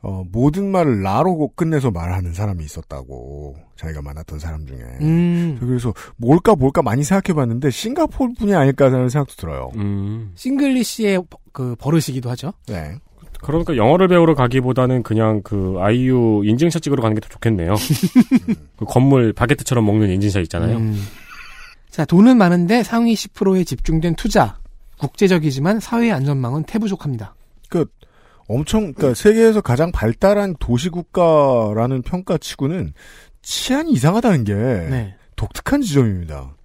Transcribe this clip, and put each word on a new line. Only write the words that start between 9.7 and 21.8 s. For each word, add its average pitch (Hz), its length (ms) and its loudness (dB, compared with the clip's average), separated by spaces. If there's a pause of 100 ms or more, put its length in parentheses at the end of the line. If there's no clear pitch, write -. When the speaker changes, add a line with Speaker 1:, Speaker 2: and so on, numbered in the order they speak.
Speaker 3:
음. 101 600 -6
Speaker 2:
싱글리시의 254 920 0
버-, - 120 -20 (120)
그 123 280 -6
버릇이기도 131 520 0
하죠. 135 220 -8 (140)
Speaker 1:
네. 82 280 -8 (460)
Speaker 3:
그러니까 165 360 -2
영어를 156 300 4
배우러 170 280 6
가기보다는 127 680 0
그냥 110 400 0
그 95 360 -4
아이유 117 680 4
인증샷 156 380 2
찍으러 139 180 -2
가는 110 140 0
게 107 60 -4
더 - 80 -18
좋겠네요. 92 440 -2
Speaker 1:
<laughs> 180 760 2
음. 214 60 0 (220)
Speaker 3:
그 107 80 -6
건물 123 480 4
바게트처럼 123 520 0
먹는 104 260 2
인증샷 98 320 0
있잖아요. 101 340 -2
Speaker 2:
음. 107 240 -2 (880)